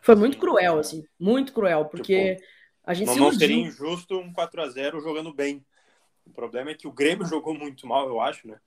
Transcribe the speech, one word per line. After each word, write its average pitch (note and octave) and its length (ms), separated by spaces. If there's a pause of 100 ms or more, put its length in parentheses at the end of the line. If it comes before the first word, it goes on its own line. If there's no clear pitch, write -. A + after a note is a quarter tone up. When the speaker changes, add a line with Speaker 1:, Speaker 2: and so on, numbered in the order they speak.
Speaker 1:
Foi A#3 120
muito A3 200
Speaker 2:
Sim. - 60
Speaker 1:
cruel, F#3 380
assim, D#3 260 (140)
muito B3+ 340
cruel, E3+ 340
porque F#3+ 500
Speaker 2:
Tipo, F#3 100 (380)
Speaker 1:
a F3 100
gente F#3+ 120
Speaker 2:
não, B3 80
Speaker 1:
se C4+ 60
Speaker 2:
não C#4+ 120
seria A3 240
Speaker 1:
iludiu. - 160
Speaker 2:
injusto F3 460
um F3+ 140
quatro E3+ 280
a D3+ 80
zero C#3 320
jogando D#3 320
bem. C#3+ 320 (640)
O - 40
problema A#2+ 400
é D#3 40
que D3+ 140
o C3+ 40
Grêmio D#3+ 340
jogou D#3 280
muito C#3+ 320
mal, C3 220
eu A#2 120
acho, B2 280
né? G#2+ 180